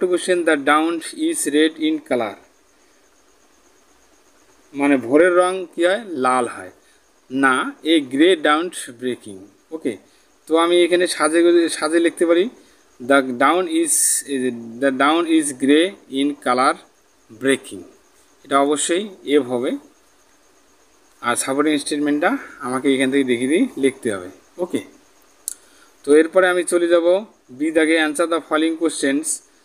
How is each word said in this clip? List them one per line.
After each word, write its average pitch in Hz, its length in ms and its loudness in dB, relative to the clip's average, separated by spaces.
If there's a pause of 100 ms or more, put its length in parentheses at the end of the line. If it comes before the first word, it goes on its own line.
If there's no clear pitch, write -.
টু 185 100 0
কোশ্চেন, 180 280 0 (100)
"The 156 80 2 (120)
dawn 160 260 2 (320)
is 165 140 -4 (140)
red 156 200 4 (120)
in 160 80 0 (140)
color", 113 280 -4 (2500)
মানে 143 200 2 (120)
ভোরের 160 340 2
রং 180 120 0 (200)
কী - 160 -10
হয়? 208 140 -2 (220)
লাল 127 220 0 (100)
হয়। 92 160 -16 (580)
না, 135 240 0 (380)
"A - 20 4 (180)
grey 165 220 4 (120)
dawn 156 200 0 (340)
breaking"। 117 400 -10 (340)
ওকে, 156 180 -8 (540)
তো 151 60 -2 (120)
আমি 175 200 2
এখানে 175 200 2 (120)
সাজে, 156 240 2 (380)
সাজে 156 280 0
লিখতে 165 240 0
পারি, 175 140 4 (600)
the 139 160 4
down 139 460 0
is, 160 240 -2 (880)
the 139 100 2
down 143 320 2 (160)
is 147 80 0 (180)
grey 151 220 6 (260)
in 139 220 -2 (100)
color 131 300 2 (680)
breaking। 127 400 -2 (600)
এটা 139 160 0
অবশ্যই 151 480 0 (160)
এফ 143 180 2
হবে। 123 280 -4 (1500)
আর 120 160 -2
সাপোর্টিং 143 420 0
স্টেটমেন্টটা 147 580 -2 (240)
আমাকে 131 340 0
এখান 131 160 0
থেকে 139 140 2
দেখিয়ে 123 240 0
দিয়ে 190 180 2 (100)
লিখতে 131 380 -2
হবে। 92 160 -10 (280)
ওকে, 175 220 -6 (1200)
তো 143 120 6
এরপরে 175 320 4
আমি 180 160 0
চলে 175 240 0
যাব 175 360 2 (260)
বি 143 200 -4
দাগে, 160 360 2
answer 156 200 -2
the 160 140 -2 (100)
following 160 320 0
questions। 147 440 -2 (380)